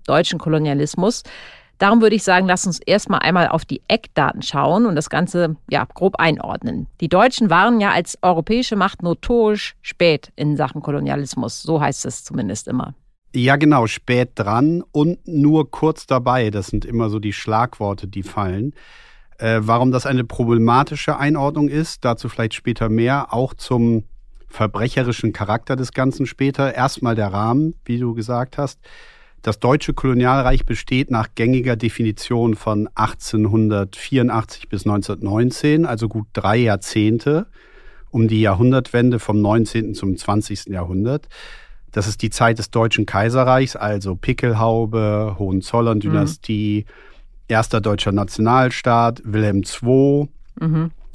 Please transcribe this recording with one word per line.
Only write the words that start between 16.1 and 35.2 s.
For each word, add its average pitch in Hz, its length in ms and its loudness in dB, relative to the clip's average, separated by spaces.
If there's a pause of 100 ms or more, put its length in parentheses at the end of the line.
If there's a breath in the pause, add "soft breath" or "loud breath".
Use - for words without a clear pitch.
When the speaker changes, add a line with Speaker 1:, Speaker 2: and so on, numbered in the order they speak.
Speaker 2:
Das 101 180 -4
sind - 160 -2
immer 117 260 0
so 107 80 -4
die 104 140 -4
Schlagworte, 107 800 -4
die 92 140 -10
fallen. 101 500 -4 (640 soft breath)
Äh, 113 260 0
warum 120 300 2
das 127 120 -2
eine 127 200 0
problematische 120 920 2
Einordnung 147 520 0
ist, 156 340 -6
dazu 120 240 -2
vielleicht 113 280 -4
später 113 340 -2
mehr, 123 440 0
auch 127 200 0
zum 117 500 0 (460)
verbrecherischen 117 800 -2
Charakter 113 460 -4
des 127 160 -6
Ganzen 131 320 0
später. 135 500 -2
Erstmal 120 400 -2
der 104 160 -2
Rahmen, 117 440 0 (100)
wie 120 140 -2
du 120 160 -2
gesagt 120 420 -6
hast. 143 240 -6 (600 loud breath)
Das - 200 -4
deutsche 139 320 2
Kolonialreich 127 720 2
besteht 127 460 -2
nach 110 220 0
gängiger 120 440 2
Definition 117 800 0
von 107 380 -2
achtzehnhundertvierundachtzig 107 1700 0
bis 98 180 -6
neunzehnhundertneunzehn, 110 1000 0